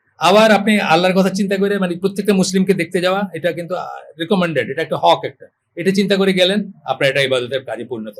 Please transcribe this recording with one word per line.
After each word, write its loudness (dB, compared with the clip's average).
আবার 4
আপনি 2
আল্লাহর 2
কথা 2
চিন্তা -2
করে, 0
মানে, -2
প্রত্যেকটা -2
মুসলিমকে 2
দেখতে -2
যাওয়া, 0
এটা -4
কিন্তু, -8
আহ, -12
রিকমেন্ডেড, 0
এটা -6
একটা -4
হক 2
একটা, -14
এটা -2
চিন্তা 0
করে 2
গেলেন, 0
আপনার 0
এটা 0
ইবাদতের -2
কাজে -10
পরিণত -10